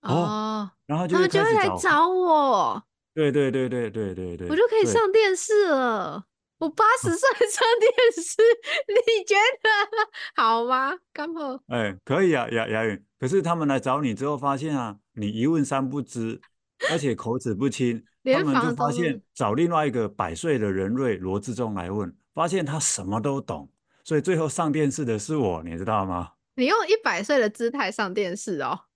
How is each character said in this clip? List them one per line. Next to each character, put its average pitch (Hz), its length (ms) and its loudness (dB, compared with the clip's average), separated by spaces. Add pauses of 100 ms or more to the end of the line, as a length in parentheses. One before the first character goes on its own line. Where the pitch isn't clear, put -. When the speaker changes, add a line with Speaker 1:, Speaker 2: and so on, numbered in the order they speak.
Speaker 1:
哦， 123 120 0
Speaker 2:
哦， 214 560 -2 (160)
Speaker 1:
然 147 120 -2
后 180 80 -2
就 175 120 2
会 370 100 4
开 - 0 -
始 349 100 -4
找 392 40 4
Speaker 2:
他 440 80 4
们 453 40 4
就 427 60 4
会 381 80 2
来 - 100 -4
找 330 300 4
我。 285 760 2 (300)
Speaker 1:
对， 151 160 2
对， 135 200 2
对， 131 180 0
对， 120 220 -2
对， 104 240 -4
对， 90 220 -8
对， 90 120 -8
Speaker 2:
我 320 80 -2
就 392 120 4
可 440 100 0
以 403 80 4
上 427 260 2
电 403 240 4
视 415 300 2
了。 220 540 -2
Speaker 1:
对。 - 120 -20 (300)
Speaker 2:
我 320 60 0
八 370 160 0 (160)
十 - 80 -2
岁 381 200 0 (220)
上 - 140 0 (160)
电 440 100 6 (340)
视， - 160 -4 (460)
Speaker 1:
嗯。 403 80 -4
Speaker 2:
<laughs> - 0 -
你 453 300 2
觉 403 100 0
得 440 340 2 (680)
好 226 280 2
吗？ 262 320 0 (160)
干 302 200 -8
破。 277 340 -8
Speaker 1:
哎， 110 380 -2
可 156 180 0
以 180 100 4
啊， 123 180 0
雅， 113 180 -2
雅 110 160 0
云。 107 180 -2 (160)
可 131 80 -6
是 180 160 2
他 170 140 0
们 160 100 -2
来 135 140 2
找 135 200 0
你 127 140 -2
之 131 120 -6
后 147 120 -4
发 139 180 -2
现 147 200 -4
啊， 113 200 -6 (180)
你 104 140 -4
一 110 200 -2
问 160 160 2
三 135 240 -2
不 139 120 -6
知， 113 400 -8 (500)
而 165 60 0
且 139 200 -2
口 113 200 -4
齿 120 160 -4
不 113 160 -2
清， 120 420 -2
Speaker 2:
<laughs> - 120 -20
连 269 220 2
房 285 100 0
东 - 0 -
都 254 60 4
Speaker 1:
他 233 60 0
们 247 40 0
就 240 60 -4
发 147 160 -2
现 147 280 -2 (140)
找 107 200 0
另 170 160 2
外 156 160 0
一 143 40 0
个 113 180 -2
百 95 240 -6
岁 147 240 -2
的 107 140 0
人 95 180 0
瑞 120 280 0
罗 92 240 -4
志 110 120 -8
忠 110 220 -4
来 90 160 -6
问， 98 240 -6 (180)
发 160 140 -2
现 175 180 -2
他 147 140 -4
什 - 260 -4
么 104 160 -2
都 139 200 -2
懂， 73 280 -10 (360)
所 160 120 -2
以 147 40 4
最 175 160 0
后 160 120 0
上 160 220 -2
电 147 200 2
视 147 140 -4
的 113 140 0
是 156 180 -4
我， 92 280 0
你 82 120 -8
知 87 80 -6
道 107 200 0
吗？ 87 280 -6 (220)
Speaker 2:
你 254 120 0
用 392 200 2
一 359 60 2 (100)
百 185 200 -2
岁 277 180 2
的 214 100 2
姿 233 200 -4
态 277 200 -4
上 196 240 -4
电 196 220 -2
视 180 240 -6
哦。 139 180 -4 (180)